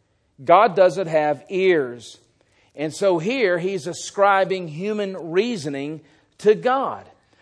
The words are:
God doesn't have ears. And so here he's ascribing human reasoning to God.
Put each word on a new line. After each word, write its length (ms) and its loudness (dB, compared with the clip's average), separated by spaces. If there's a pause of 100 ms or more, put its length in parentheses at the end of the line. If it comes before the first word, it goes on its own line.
(440)
God 320 6
doesn't 320 2
have 420 0
ears. 680 -2 (580)
And 180 -6
so 260 0
here 400 0
he's 280 -4
ascribing 800 0
human 640 -6
reasoning 720 -2 (380)
to 140 6
God. 560 -2 (320)